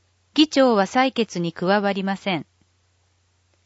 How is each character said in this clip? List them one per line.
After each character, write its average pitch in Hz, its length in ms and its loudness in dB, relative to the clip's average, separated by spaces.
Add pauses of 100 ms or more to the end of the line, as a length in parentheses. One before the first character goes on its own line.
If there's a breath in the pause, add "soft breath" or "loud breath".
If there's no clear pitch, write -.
(360)
議 302 120 4
長 262 280 2
は 196 100 2
採 262 260 0
決 - 280 -4
に 170 120 -4
加 - 140 -8
わ 202 260 0
り 196 120 -6
ま 196 140 -4
せ 190 200 -4
ん。 135 80 -10 (1200)